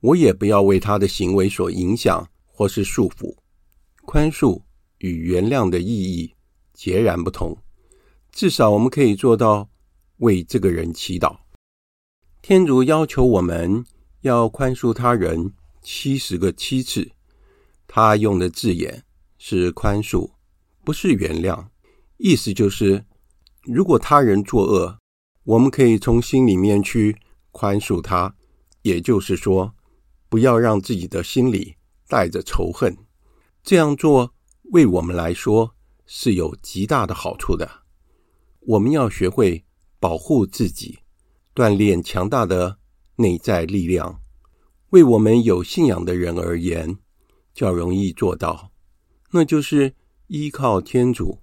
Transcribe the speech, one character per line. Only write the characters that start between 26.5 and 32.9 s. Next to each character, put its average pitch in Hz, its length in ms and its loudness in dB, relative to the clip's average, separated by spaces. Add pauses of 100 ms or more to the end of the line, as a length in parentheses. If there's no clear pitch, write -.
面 101 260 2
去 107 340 0 (340)
宽 101 280 -4
恕 98 220 -4
他， 92 340 -4 (480)
也 87 180 0
就 101 200 0
是 - 160 -4
说， 95 380 -2 (540)
不 113 100 0
要 120 200 4
让 110 220 0
自 110 160 -6
己 87 100 -8
的 90 160 -6
心 127 300 0
里 - 240 -6 (320)
带 95 200 0
着 90 140 -8
仇 85 300 -4
恨。 98 240 -4 (680)